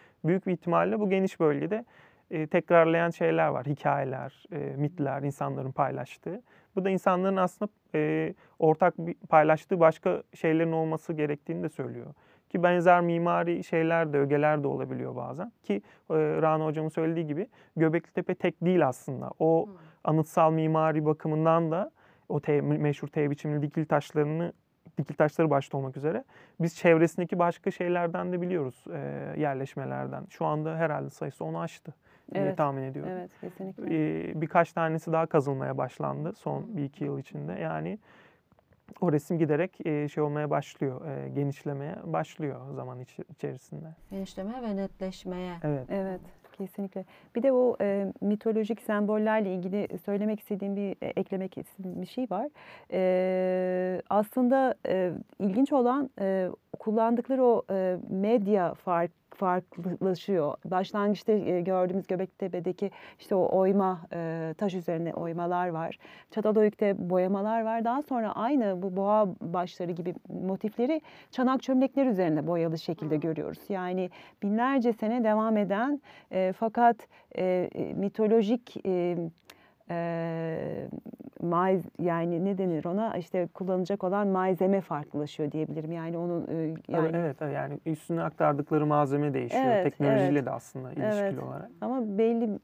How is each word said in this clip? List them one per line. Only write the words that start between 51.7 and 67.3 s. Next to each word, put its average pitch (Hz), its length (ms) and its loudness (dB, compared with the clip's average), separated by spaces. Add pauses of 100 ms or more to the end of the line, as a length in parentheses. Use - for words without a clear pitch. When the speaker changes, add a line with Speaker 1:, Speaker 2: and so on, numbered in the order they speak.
Speaker 3:
bir 185 60 -8
şey 247 240 -6
var. 214 160 -2 (440)
E, 185 1160 0
aslında, 247 680 4 (120)
e, 180 240 2 (280)
ilginç 202 340 2
olan, 262 360 2 (100)
e, 190 300 0 (300)
kullandıkları 233 640 2
o, 240 280 6
e, 190 260 0 (120)
medya 196 640 2
fark-, 170 480 -2 (140)
farklılaşıyor. 180 1200 0 (120)
Başlangıçta, 202 680 0
e, 180 300 2
gördüğümüz 185 460 0
Göbektepe'deki 185 840 -4 (280)
işte - 160 -2
o 180 220 4
oyma, 190 440 4 (120)
e, 165 440 -6
taş 196 160 -2
üzerine 170 400 -4
oymalar 175 540 -2
var. 165 300 -6 (340)
Çatalhöyük'te 208 760 2
boyamalar 196 540 0